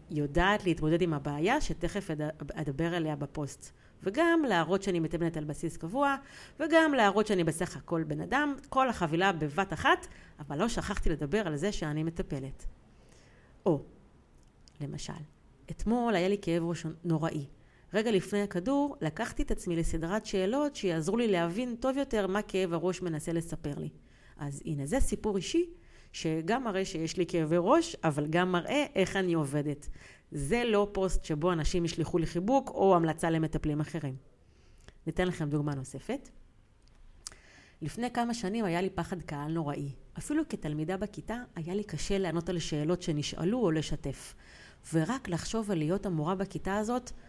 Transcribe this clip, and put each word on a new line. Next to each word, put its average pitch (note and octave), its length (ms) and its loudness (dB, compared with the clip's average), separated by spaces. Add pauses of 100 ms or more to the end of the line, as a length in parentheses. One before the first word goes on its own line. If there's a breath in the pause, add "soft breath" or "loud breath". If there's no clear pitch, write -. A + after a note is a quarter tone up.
יודעת E3+ 560 2
להתמודד D#3+ 360 2
עם F3 120 2
הבעיה D3 480 0
שתכף F3 500 -2
אד-, D3+ 100 -4 (320)
אדבר D#3 420 -2
עליה D#3 200 -2
בפוסט. C#3+ 560 -8 (320 soft breath)
וגם D#4+ 440 4
להראות F#3 360 2
שאני F3 160 2
מתאמנת E3 380 0
על D3+ 60 -4
בסיס D#3 340 -6
קבוע, C4+ 380 0 (440 loud breath)
וגם D#4+ 340 6
להראות G#3 340 4
שאני F#3 160 2
בסך D#3+ 340 -2
הכל E3 260 -2
בן D3+ 180 -4
אדם, C4+ 340 0 (140)
כל C4 200 4
החבילה F3+ 420 2
בבת D#3 420 -2
אחת, E4+ 340 4 (320 loud breath)
אבל C#3+ 180 -6
לא G#3+ 120 2
שכחתי - 400 0
לדבר E3 380 0
על D3+ 80 -2
זה F3 160 0
שאני D#3 320 -2
מטפלת. D#3 600 -6 (1000 soft breath)
או, D3+ 180 2 (1000)
למשל, C#3+ 320 -8 (580)
אתמול A#3 440 2
היה F3+ 120 4
לי G3+ 140 2
כאב E3+ 220 2
ראש E3+ 220 -2 (180)
נוראי. D#3 420 0 (480 soft breath)
רגע A3 180 2
לפני G3+ 300 2
הכדור, C4 600 0
לקחתי E3 420 -2
את - 80 0
עצמי E3+ 240 -2
לסדרת E3 500 0
שאלות B3 500 0
שיעזרו F3 420 0
לי A#3+ 100 2
להבין G3 520 0
טוב C4 180 0
יותר A3+ 300 0
מה G3 140 0
כאב F#3+ 320 -2
הראש F3 280 0
מנסה E3 320 -4
לספר D#3+ 440 -4
לי. D3+ 120 -6 (480 loud breath)
אז C#3+ 280 -8
הנה, C#3+ 200 -4
זה G3+ 140 2
סיפור G#3 380 2
אישי, E4+ 320 0 (440 loud breath)
שגם D#3+ 500 -2
מראה F#3+ 220 -2
שיש E3 320 -4
לי F3+ 80 2
כאבי E3 340 2
ראש, G#3+ 440 4
אבל D3 260 2
גם F3+ 220 2
מראה A#3+ 340 2 (100)
איך F#3+ 200 2
אני F#3 180 2
עובדת. D3 540 0 (440 loud breath)
זה D#3 320 0
לא G#3 280 4
פוסט F#3+ 340 2
שבו D#3+ 260 2
אנשים E3+ 340 2
ישלחו E3 320 0
לי E3 80 2
חיבוק G#3+ 440 2
או F#3+ 260 6
המלצה E3 340 2
למטפלים D#3 500 0
אחרים. D3 360 -4 (920 soft breath)
ניתן F3+ 200 0
לכם E3 220 -2
דוגמה D3 260 0
נוספת. C#3 540 -8 (1500 loud breath)
לפני A3+ 300 -4
כמה A#3+ 220 0
שנים A3 320 -2
היה E3+ 160 2
לי F#3+ 80 0
פחד F3 320 -4
קהל D3+ 300 -6
נוראי. D3 400 -2 (260)
אפילו D4+ 320 -2
כתלמידה D#3 480 -4
בכיתה G#3 400 -6 (180)
היה E3+ 180 -6
לי G#3 100 0
קשה G3 340 -2
לענות E3+ 320 0
על F3+ 100 0
שאלות D#3 420 0
שנשאלו D#3+ 580 -2
או F#3+ 120 4
לשתף. D3+ 640 -4 (580 loud breath)
ורק F#3+ 360 0
לחשוב G3+ 420 -2
על F3+ 60 0
להיות E3+ 280 0
המורה E3+ 300 0
בכיתה G3 420 -4
הזאת A#3+ 340 -2 (180 loud breath)